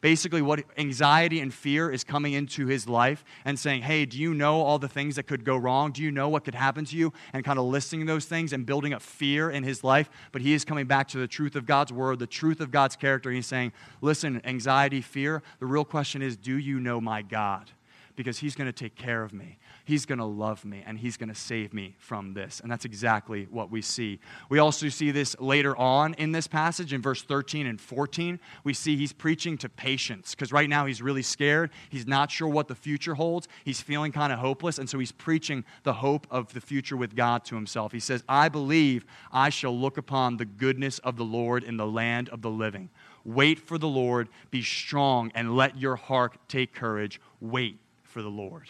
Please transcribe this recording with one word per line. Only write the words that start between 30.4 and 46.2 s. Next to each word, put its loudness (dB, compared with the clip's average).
right 4
now 2
he's -4
really -2
scared. 2
He's -8
not 2
sure -2
what 2
the -10
future -4
holds. 0
He's -4
feeling -2
kinda 0
hopeless, 0
and -6
so -4
he's -4
preaching 0
the 2
hope 0
of -4
the -10
future -4
with -4
God 2
to -10
himself. -6
He -6
says, -4
"I 6
believe 2
I 4
shall -2
look 0
upon 0
the -4
goodness -2
of -4
the -4
Lord 0
in -8
the -2
land -2
of -12
the -4
living." -4
Wait 4
for -6
the 0
Lord. 0
Be -2
strong 0
and 0
let 4
your 0
heart 0